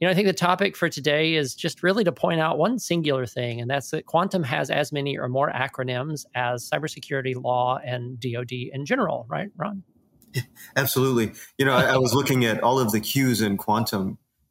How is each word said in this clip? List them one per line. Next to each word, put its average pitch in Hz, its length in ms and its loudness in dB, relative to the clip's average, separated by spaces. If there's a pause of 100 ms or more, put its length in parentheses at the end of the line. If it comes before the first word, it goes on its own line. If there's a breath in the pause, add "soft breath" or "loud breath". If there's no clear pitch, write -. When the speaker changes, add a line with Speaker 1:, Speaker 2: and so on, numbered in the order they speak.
Speaker 1:
you 170 80 4
know, - 20 6
I 185 40 4
think 202 120 4
the 185 60 4
topic 185 440 2
for 170 120 0
today 151 460 2
is 143 200 0
just - 300 -6
really 190 180 4
to 175 80 4
point 170 300 0
out 160 180 2
one 214 220 2
singular 147 460 0
thing, 120 340 -6
and 120 100 -4
that's 139 200 -2
that 156 160 -6
quantum 185 360 2
has 147 280 -2
as 147 200 0
many 143 260 -4
or 135 120 -4
more 135 240 0
acronyms 131 720 -4 (100)
as 123 340 -2
cybersecurity 135 720 -4
law 123 380 0
and 123 400 -8
D 117 180 -6
O 123 60 -6
D 123 320 -8
in 139 100 -6
general, 156 440 -2
right, 175 280 -6
Ron? 190 280 -8 (500)
Speaker 2:
<laughs> - 420 -8
Absolutely. 127 540 2 (280 loud breath)
You 139 60 4
know, 135 100 4
I, 131 180 6
I 131 60 4
was 127 140 2
looking 135 320 4
at 110 160 2
all 127 200 4
of 113 100 2
the 107 100 2
Qs 127 400 2
in 101 160 2
quantum, 104 600 -2 (320)